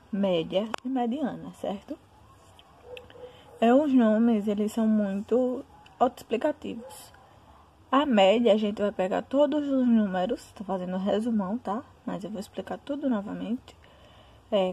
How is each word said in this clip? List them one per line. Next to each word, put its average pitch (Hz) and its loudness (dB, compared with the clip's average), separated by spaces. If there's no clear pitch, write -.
média 190 -2
e 254 -6
mediana, 233 -4
certo? 202 -10
É, 233 4
os 285 4
nomes, 220 4
eles 208 -2
são 226 0
muito 220 0
autoexplicativos. 247 -4
A 285 2
média, 214 6
a 214 6
gente 214 -2
vai 208 0
pegar 185 -2
todos 285 0
os 262 2
números, 208 0
tô - -18
fazendo 185 -6
um 190 -4
resumão, 208 -2
tá? 220 -6
Mas 180 -6
eu 196 -10
vou 208 -10
explicar - -10
tudo 285 -4
novamente, 202 -6
é, 190 0